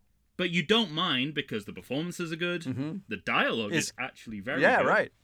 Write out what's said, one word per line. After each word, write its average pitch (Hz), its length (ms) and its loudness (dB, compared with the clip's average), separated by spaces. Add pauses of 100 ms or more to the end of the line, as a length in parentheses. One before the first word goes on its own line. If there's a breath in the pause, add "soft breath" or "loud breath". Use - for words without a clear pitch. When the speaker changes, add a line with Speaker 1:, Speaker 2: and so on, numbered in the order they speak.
(360)
Speaker 1:
But 180 140 0
you 170 140 2
don't 208 260 2
mind 151 440 0
because 131 300 -4
the 101 80 -12
performances 160 600 -4
are 170 40 -6
good, 175 260 -2
Speaker 2:
Mm-hmm. 135 340 -4 (120)
Speaker 1:
the 104 80 -6
dialogue 120 560 0
Speaker 2:
It's 160 160 2
Speaker 1:
is - 100 -12
actually 120 420 -8
very 131 220 -2
Speaker 2:
Yeah, 220 160 6
Speaker 1:
good. 135 100 4
Speaker 2:
right. 185 240 2 (120)